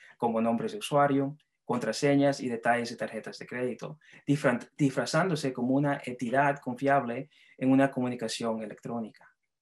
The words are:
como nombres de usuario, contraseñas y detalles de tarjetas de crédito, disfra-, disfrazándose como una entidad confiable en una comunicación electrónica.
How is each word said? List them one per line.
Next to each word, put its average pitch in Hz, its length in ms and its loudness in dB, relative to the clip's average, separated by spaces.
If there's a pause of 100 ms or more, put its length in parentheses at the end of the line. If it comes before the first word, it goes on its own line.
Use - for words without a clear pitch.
(180)
como 113 240 0
nombres 113 300 0
de 104 80 -8
usuario, 143 580 2 (260)
contraseñas 135 800 2
y 127 80 -4
detalles 117 400 0
de 117 60 -10
tarjetas 110 420 -8
de - 80 -14
crédito, 123 540 -8 (260)
disfra-, 127 340 2 (180)
disfrazándose 143 760 0
como 123 220 0
una 143 280 0
entidad 131 560 0
confiable 131 680 0 (280)
en 131 140 2
una 135 200 6
comunicación 117 720 -4
electrónica. 113 640 -10 (360)